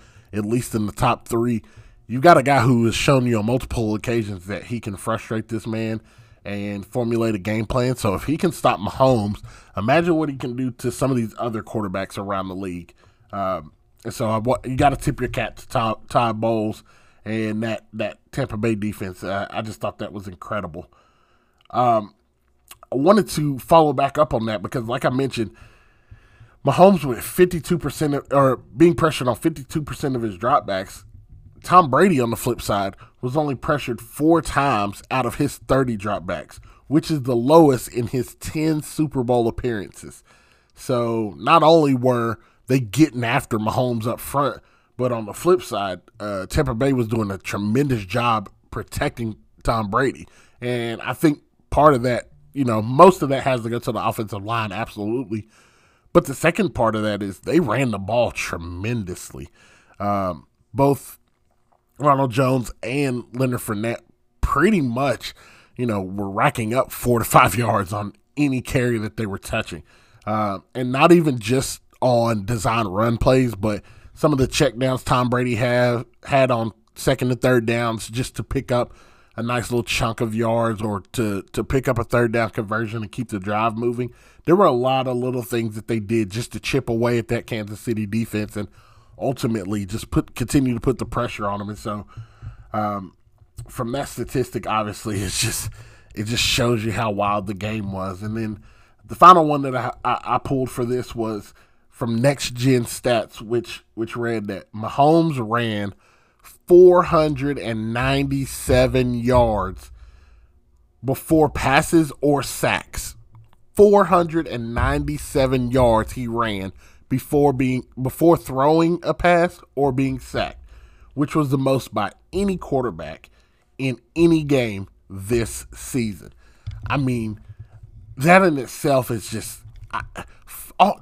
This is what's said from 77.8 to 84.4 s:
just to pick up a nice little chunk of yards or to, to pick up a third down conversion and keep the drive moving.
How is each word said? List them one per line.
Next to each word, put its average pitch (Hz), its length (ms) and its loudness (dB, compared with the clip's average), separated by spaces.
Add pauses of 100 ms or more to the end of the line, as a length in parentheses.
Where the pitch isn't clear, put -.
just 120 280 -8
to 113 80 -6
pick - 280 -6
up 123 220 -2 (420)
a 113 80 -8
nice 120 280 -4
little 120 120 0
chunk - 360 -4
of 113 140 -2
yards 113 480 0
or 104 200 -4 (120)
to, 104 300 -2 (100)
to - 100 -4
pick 131 240 0
up 127 120 0
a 117 40 -2
third 120 280 0
down 113 180 0
conversion 110 540 -6
and 104 80 -12
keep - 180 -8
the 107 100 -6
drive 107 380 -2
moving. 120 340 -4 (340)